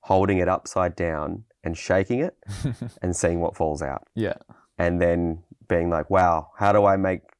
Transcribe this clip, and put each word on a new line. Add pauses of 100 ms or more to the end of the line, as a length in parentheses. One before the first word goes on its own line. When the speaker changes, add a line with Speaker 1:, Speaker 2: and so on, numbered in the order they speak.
Speaker 1:
holding
it
upside
down (200)
and
shaking
it (360)
Speaker 2:
<laughs>
Speaker 1:
and
seeing
what
falls
out.
Speaker 2:
Yeah. (420)
Speaker 1:
And
then (240)
being
like,
"Wow,
how
do
I
make, (180)